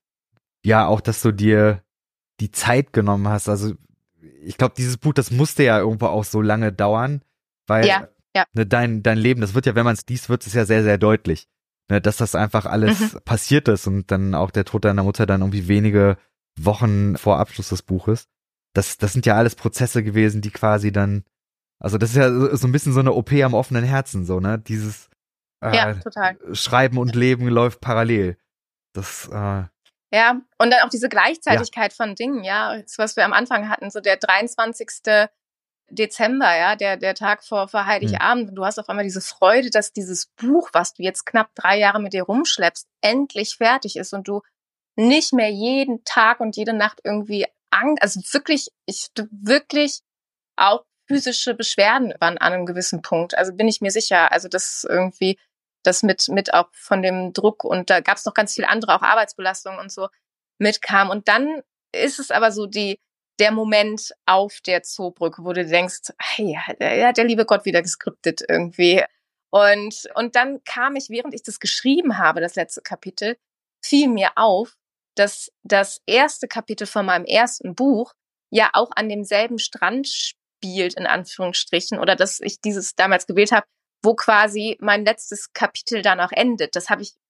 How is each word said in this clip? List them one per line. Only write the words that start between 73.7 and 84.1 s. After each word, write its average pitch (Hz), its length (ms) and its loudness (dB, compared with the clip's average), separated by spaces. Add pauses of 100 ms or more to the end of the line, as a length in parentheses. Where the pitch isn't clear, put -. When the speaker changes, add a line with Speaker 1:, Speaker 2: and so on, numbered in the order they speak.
Speaker 2:
fiel 285 280 4
mir 202 260 2
auf, 214 400 2 (400)
dass - 360 -2 (120)
das 196 420 0
erste 269 420 2
Kapitel - 380 -10
von 202 200 -4
meinem 180 200 0
ersten 220 500 0
Buch 247 380 0 (380)
ja 214 220 4
auch 233 220 0
an 214 140 -2
demselben 208 500 -2
Strand 233 480 -4
spielt, - 880 -8
in 180 120 -6
Anführungsstrichen, 180 920 -4
oder 185 160 2
dass - 240 -2
ich - 220 -10
dieses 202 340 -6
damals 190 300 2
gewählt 202 260 2
habe, 214 140 2 (360)
wo 226 140 2